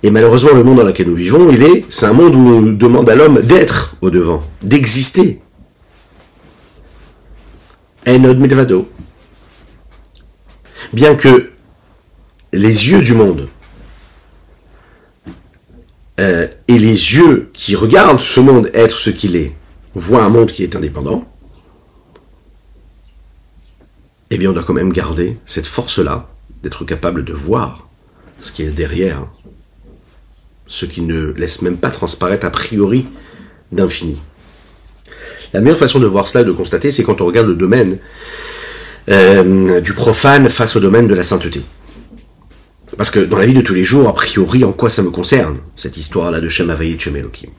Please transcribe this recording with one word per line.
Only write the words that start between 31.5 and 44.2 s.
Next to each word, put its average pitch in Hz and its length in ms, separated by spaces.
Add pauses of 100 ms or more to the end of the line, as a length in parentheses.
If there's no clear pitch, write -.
même 90 140
pas - 140
transparaître 90 560
a 85 40
priori 110 560 (680)
d'infini. 85 480 (1300)
La 95 80
meilleure 151 180
façon 139 200
de 123 80
voir 98 220
cela, 123 160
de 98 80
constater, 95 400
c'est 113 100
quand 101 180
on 90 60
regarde 107 220
le 90 80
domaine, 95 420 (1120)
euh, 95 720
du 85 140
profane 131 540
face - 280
au 110 40
domaine 107 280
de 101 60
la 90 100
sainteté. 80 380 (1300)
Parce 104 140
que - 80
dans 90 180
la 101 100
vie 127 80
de 131 60
tous 95 140
les 92 80
jours, 123 260
a 98 60
priori, 104 500